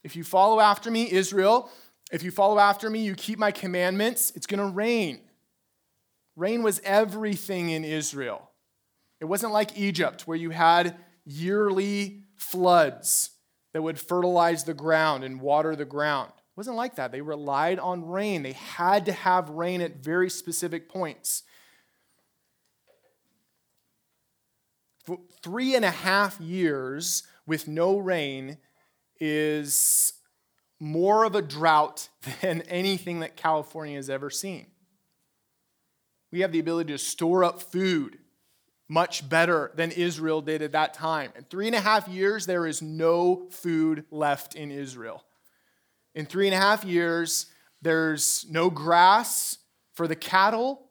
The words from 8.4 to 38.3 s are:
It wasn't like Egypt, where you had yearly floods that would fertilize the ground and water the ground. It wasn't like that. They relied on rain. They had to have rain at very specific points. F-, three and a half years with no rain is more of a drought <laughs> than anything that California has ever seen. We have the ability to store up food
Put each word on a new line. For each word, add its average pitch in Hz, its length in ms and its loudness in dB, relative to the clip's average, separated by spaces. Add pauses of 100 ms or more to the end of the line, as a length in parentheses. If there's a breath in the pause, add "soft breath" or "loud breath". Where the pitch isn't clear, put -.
It - 40 -8
wasn't 202 280 -2
like 214 240 0
Egypt, 190 500 -2
where 165 100 -4
you 165 140 -6
had 170 480 4 (260 loud breath)
yearly 196 1000 -2 (100)
floods 175 960 2 (420)
that 160 100 -4
would 160 160 -6
fertilize 175 680 2
the 165 100 -6
ground 156 500 2
and 131 160 -10
water 151 340 2
the 147 100 -6
ground. 139 520 -2
It - 200 -20
wasn't 226 200 -10
like 247 200 -6
that. 127 160 -6
They 131 100 -10
relied 151 560 -2
on 175 280 -6
rain. 185 360 -4
They 135 100 -8
had 180 540 0
to 202 60 -2
have 180 380 0
rain 170 300 -4
at 165 160 -6
very 170 340 -2
specific 165 580 -8
points. - 540 -6 (3750 soft breath)
F-, 180 100 -8 (240)
three 254 320 -2
and 240 100 4
a 185 60 4
half 190 500 0
years 160 840 -2 (220 soft breath)
with 156 200 -4
no 170 320 2
rain 147 600 -4 (640)
is 151 960 0 (640)
more 180 460 2
of 208 100 0
a 208 80 0
drought 151 640 2 (160)
<laughs> 131 160 -12
than 180 220 -2
anything 180 580 -4
that 160 160 -10
California 156 600 -4
has 139 140 -10
ever 135 200 -6
seen. 190 360 -10 (1600)
We 175 100 -6
have 190 120 0
the 165 60 0
ability 165 340 -2
to 139 60 -8
store 175 460 2
up 170 180 0
food 175 560 -2 (720)